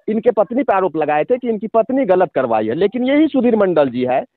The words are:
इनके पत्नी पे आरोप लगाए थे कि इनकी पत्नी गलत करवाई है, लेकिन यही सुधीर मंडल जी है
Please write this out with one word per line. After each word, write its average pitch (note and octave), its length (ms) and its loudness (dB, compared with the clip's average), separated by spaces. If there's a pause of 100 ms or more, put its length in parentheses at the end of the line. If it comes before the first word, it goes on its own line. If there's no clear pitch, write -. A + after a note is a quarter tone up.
इनके A3 220 0
पत्नी A3+ 320 0
पे A#3+ 120 0
आरोप F#3 220 0
लगाए D3+ 280 0
थे B3 140 0
कि B3 100 -6
इनकी A3 180 -4
पत्नी B3+ 380 0
गलत F#3 280 2
करवाई A2+ 360 0
है, A2+ 60 -2
लेकिन G#3 300 -2
यही D4 240 2
सुधीर A#3+ 280 2
मंडल E3 340 2
जी B2 140 -4
है C3 200 -2 (120)